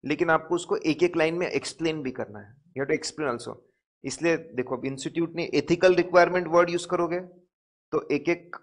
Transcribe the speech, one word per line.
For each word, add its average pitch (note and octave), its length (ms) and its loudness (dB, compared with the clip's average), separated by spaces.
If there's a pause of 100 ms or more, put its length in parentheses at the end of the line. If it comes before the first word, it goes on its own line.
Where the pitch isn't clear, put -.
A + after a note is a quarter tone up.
लेकिन D3+ 260 -2
आपको D#3+ 260 2
उसको F3 220 -2
एक D#3 260 0
एक F3 140 0
लाइन D#3+ 180 2
में F3 120 -2
एक्सप्लेन D#3 560 -4
भी B2+ 80 -4
करना G#2+ 280 -10
है, G2+ 160 -20 (140)
you C3 120 -8
have D3 100 -4
to D#3 80 0
explain D3+ 320 -4
also। A#2 240 -8 (480)
इसलिए D#3 340 0
देखो, B2 400 -6
अब B2+ 80 -8
इंस्टीट्यूट E3 500 -4
ने E3 180 -4
एथिकल E3+ 420 4
रिक्वायरमेंट F3 520 4
वर्ड E3+ 220 4
यूज़ E3+ 180 -4
करोगे F3 320 -2 (720)
तो D#3 100 0 (100)
एक D3 180 -2
एक E3+ 340 -4